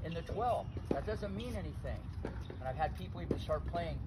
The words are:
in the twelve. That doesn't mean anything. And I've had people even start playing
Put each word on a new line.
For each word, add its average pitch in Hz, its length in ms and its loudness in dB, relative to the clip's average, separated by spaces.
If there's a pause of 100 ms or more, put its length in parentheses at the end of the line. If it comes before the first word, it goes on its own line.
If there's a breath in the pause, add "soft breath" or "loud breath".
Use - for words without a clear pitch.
in 165 100 -2
the 165 100 0
twelve. 202 440 2 (220)
That 139 160 4
doesn't 208 300 0
mean 226 200 -2
anything. 160 440 -2 (240)
And - 440 -2
I've 131 100 0
had 151 200 4
people 175 240 -4
even 156 180 0
start 151 280 0
playing 165 400 0